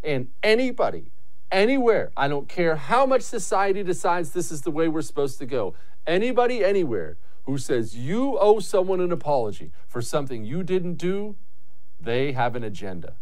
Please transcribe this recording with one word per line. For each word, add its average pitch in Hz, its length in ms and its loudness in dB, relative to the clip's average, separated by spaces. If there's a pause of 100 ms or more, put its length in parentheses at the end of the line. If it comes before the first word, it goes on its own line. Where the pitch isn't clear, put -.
And 135 260 0 (120)
anybody, 220 720 2 (400)
anywhere, 220 640 2
I 139 140 2
don't 143 180 0
care 165 300 2
how 233 280 2
much 262 180 2
society 202 600 0
decides 175 480 0
this 175 200 -2
is 151 100 -4
the 170 100 -2
way 160 160 2
we're 160 140 0
supposed 139 380 -2
to 143 60 -4
go, 117 280 0 (340)
anybody, 240 560 2
anywhere 143 540 0 (280)
who 135 120 -2
says 117 400 0
you 214 420 0
owe 208 200 6
someone 185 420 2
an 175 100 0
apology 139 600 0 (160)
for 120 140 -2
something 135 440 -2
you 156 180 -2
didn't 180 300 0
do, 196 420 -2 (640)
they 127 320 0
have 120 240 0
an 120 80 -2
agenda. 95 580 -2